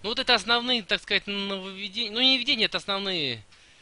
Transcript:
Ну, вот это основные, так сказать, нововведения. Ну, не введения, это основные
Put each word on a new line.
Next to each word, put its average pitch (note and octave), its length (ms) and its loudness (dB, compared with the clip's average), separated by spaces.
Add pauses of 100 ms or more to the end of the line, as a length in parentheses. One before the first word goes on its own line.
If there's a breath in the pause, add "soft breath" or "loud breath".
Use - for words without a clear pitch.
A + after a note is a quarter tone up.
Ну, G3+ 80 -4
вот A#3+ 100 -2
это B3 160 4
основные, A#3 480 2
так G3 180 0
сказать, G3 260 0
нововведения. G3 840 -6
Ну, A3+ 100 -2
не C4 160 6
введения, A#3+ 280 0
это F3+ 120 -2
основные F3 640 -2 (380 loud breath)